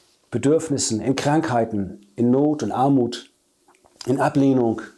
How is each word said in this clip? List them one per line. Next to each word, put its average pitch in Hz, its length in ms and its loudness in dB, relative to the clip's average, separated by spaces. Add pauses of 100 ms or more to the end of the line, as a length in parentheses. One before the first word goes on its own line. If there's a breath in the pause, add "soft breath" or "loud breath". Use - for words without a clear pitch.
(300 loud breath)
Bedürfnissen, 135 680 0
in 131 160 0
Krankheiten, 117 920 -2 (100)
in 120 140 2
Not 147 320 2
und 104 100 -4
Armut, 131 580 0 (760)
in 135 140 -2
Ablehnung 131 600 2 (160)